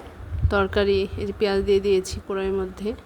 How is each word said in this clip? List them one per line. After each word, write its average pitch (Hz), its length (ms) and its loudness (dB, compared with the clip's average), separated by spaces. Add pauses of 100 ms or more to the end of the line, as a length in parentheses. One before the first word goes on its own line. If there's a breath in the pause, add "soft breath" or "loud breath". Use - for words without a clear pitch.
(500)
তরকারি, 196 500 2 (180)
এই 208 100 -4
যে 196 60 -6
পেঁয়াজ 196 300 0
দিয়ে 196 160 4
দিয়েছি 196 420 0
কড়াইয়ের 190 320 -4
মধ্যে। 190 360 -4 (160)